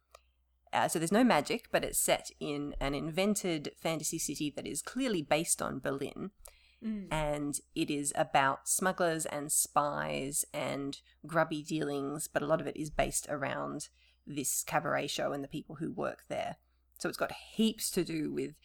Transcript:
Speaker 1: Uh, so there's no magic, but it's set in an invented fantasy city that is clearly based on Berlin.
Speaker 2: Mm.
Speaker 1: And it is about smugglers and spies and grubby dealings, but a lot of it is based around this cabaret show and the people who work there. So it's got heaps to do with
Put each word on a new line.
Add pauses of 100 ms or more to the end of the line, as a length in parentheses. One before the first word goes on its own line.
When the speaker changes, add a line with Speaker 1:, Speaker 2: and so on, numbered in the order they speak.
(720)
Speaker 1:
Uh,
so
there's
no
magic,
but
it's
set (100)
in
an
invented
fantasy
city
that
is
clearly
based
on
Berlin. (540)
Speaker 2:
Mm.
Speaker 1:
And (160)
it
is
about
smugglers
and
spies
and (260)
grubby
dealings,
but
a
lot
of
it
is
based
around (360)
this
cabaret
show
and
the
people
who
work
there. (420)
So
it's
got (240)
heaps
to
do
with (140)